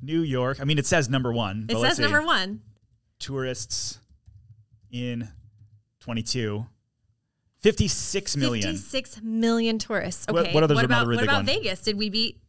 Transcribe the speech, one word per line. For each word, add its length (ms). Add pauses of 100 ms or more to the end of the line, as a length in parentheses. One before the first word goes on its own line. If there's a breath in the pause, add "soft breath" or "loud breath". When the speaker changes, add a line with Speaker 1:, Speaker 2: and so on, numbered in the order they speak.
Speaker 1:
New 220
York, 360
I 60
mean, 120
it 80
says 240
number 220
one, 380
Speaker 2:
It 40
Speaker 1:
but 60
let's 160
Speaker 2:
says 80
number 160
Speaker 1:
see. 60
Speaker 2:
one. 360 (580)
Speaker 1:
Tourists 800 (920)
in 380 (680)
twenty-two. 680 (960)
Fifty-six 760
million. 280
Speaker 2:
Fifty-six 580
million 560
tourists. 500
Speaker 1:
What, 200
Speaker 2:
Okay. 60
Speaker 1:
what 100
others 120
Speaker 2:
What 100
Speaker 1:
are 20
another 160
Speaker 2:
about, 40
Speaker 1:
really 100
Speaker 2:
what 40
Speaker 1:
big 80
Speaker 2:
about 80
Speaker 1:
one? 80
Speaker 2:
Vegas? 360
Did 160
we 120
beat, 400